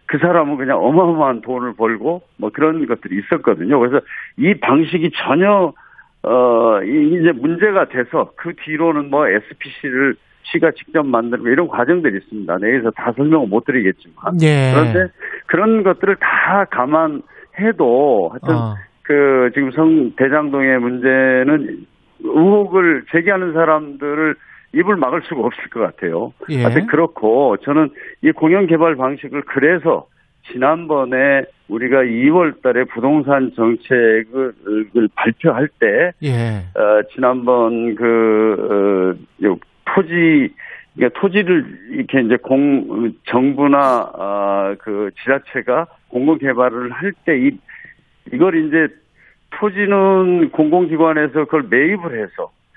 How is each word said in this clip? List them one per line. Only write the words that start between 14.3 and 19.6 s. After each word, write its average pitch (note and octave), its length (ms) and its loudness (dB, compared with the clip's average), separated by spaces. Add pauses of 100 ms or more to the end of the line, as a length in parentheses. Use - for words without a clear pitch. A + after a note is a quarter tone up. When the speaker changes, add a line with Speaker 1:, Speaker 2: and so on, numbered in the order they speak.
Speaker 2:
예. C#3+ 300 4
Speaker 1:
그런데 D#3 380 0 (360)
그런 G#3+ 360 2
것들을 F#3+ 340 0
다 - 520 0
감안해도 C#3+ 1600 0
하여튼 B2 240 -2
Speaker 2:
어. A2+ 200 -2 (280)
Speaker 1:
그 C3+ 500 2
지금 C3+ 180 -2